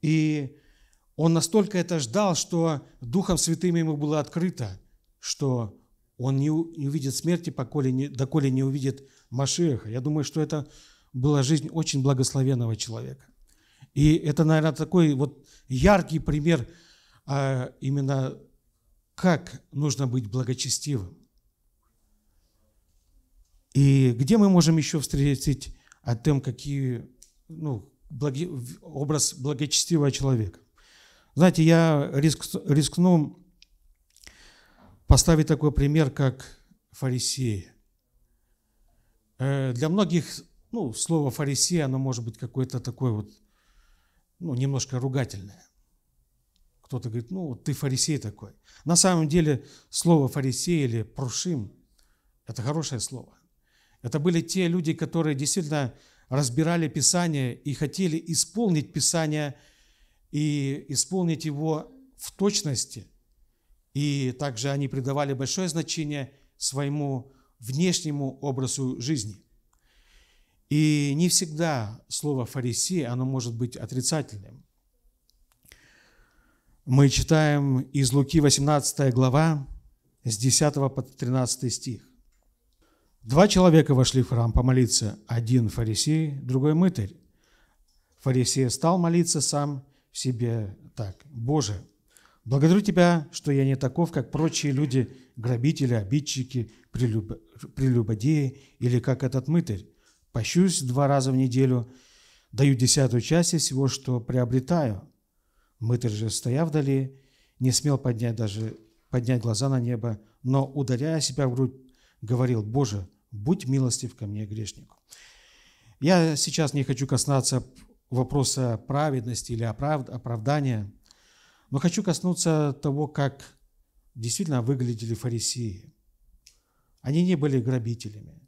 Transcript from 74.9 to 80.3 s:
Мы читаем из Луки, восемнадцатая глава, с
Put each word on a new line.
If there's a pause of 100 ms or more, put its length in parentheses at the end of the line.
Мы
читаем
из
Луки,
восемнадцатая
глава, (560)
с